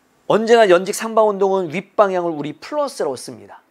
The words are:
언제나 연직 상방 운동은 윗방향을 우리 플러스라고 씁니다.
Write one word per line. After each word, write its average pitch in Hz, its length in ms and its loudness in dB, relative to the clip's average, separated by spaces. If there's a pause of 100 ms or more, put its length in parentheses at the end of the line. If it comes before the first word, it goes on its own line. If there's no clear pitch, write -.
(260)
언제나 220 440 4
연직 185 240 4
상방 220 340 0
운동은 190 440 -2
윗방향을 185 580 -2
우리 147 240 -8
플러스라고 247 640 -6
씁니다. 104 440 -20 (100)